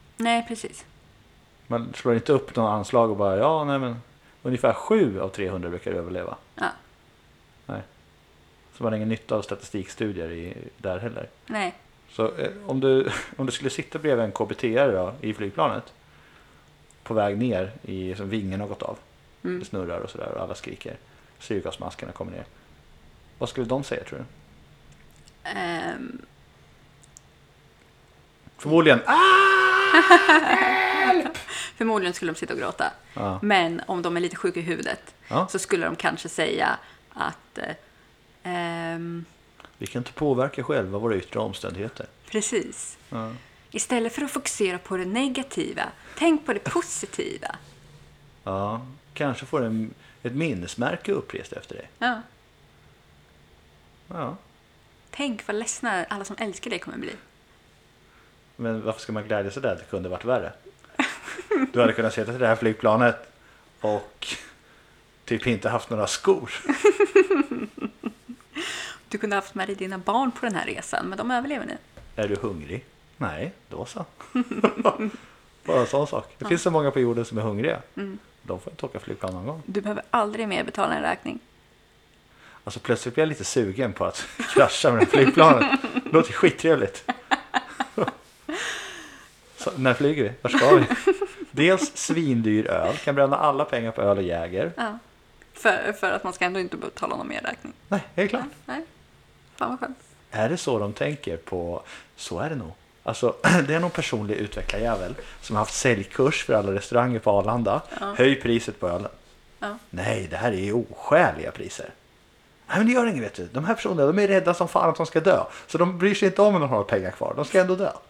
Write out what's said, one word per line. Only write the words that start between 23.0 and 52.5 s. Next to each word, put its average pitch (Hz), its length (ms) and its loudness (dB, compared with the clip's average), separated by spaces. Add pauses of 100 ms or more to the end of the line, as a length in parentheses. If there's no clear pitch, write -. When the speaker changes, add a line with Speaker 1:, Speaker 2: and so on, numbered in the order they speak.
Speaker 2:
Vad - 120 -4
skulle 127 180 -4
de 131 160 -2
säga, - 200 -6
tror - 160 -12
du? 120 60 -12 (1200)
Speaker 1:
Ehm. 175 720 -8 (2250)
Speaker 2:
Förmodligen, 156 480 6
"Ah! 381 880 6
Speaker 1:
<laughs> 370 1120 6
Speaker 2:
Hjälp!" 359 300 2 (400)
Speaker 1:
Förmodligen 208 360 0
skulle 170 180 -4
de 165 60 -8
sitta - 160 -6
och - 60 -4
gråta. - 320 -2 (220)
Speaker 2:
Ja. 95 280 -4
Speaker 1:
Men 175 460 2
om 175 140 -2
de 175 160 -2
är 170 40 0
lite 175 140 -2
sjuka 180 240 -2
i 165 40 -4
huvudet - 500 -6 (140)
Speaker 2:
Ja. 175 200 0
Speaker 1:
så 190 120 -4
skulle 170 260 -2
de 170 100 -4
kanske - 340 -4
säga - 480 0 (360)
att, - 440 -8
eh, - 180 -8 (680)
ehm, 170 800 -6 (520)
Speaker 2:
"Vi - 100 -8
kan - 120 -6
inte 120 140 -8
påverka 139 500 0
själva 104 360 -2
våra 113 160 0
yttre 95 240 -4
omständigheter." 98 640 -8 (240)
Speaker 1:
Precis. - 680 -4 (120)
Speaker 2:
Ja. 110 220 -8 (400)
Speaker 1:
Istället 233 420 -2
för - 80 -4
att 285 100 -4
fokusera 190 460 -2
på 185 200 -6
det 185 80 -4
negativa, 254 800 -4 (340)
tänk 311 280 4
på 247 80 0
det 202 60 -4
positiva. - 960 -6 (880)
Speaker 2:
Ja, 101 380 -2 (320)
kanske 135 320 -4
får 139 180 0
en, 110 300 -2 (300)
ett 120 120 -6
minnesmärke 139 760 -2
upprest - 420 -6
efter - 220 -12
dig. - 140 -16 (100)
Speaker 1:
Ja. 240 220 -2 (1900)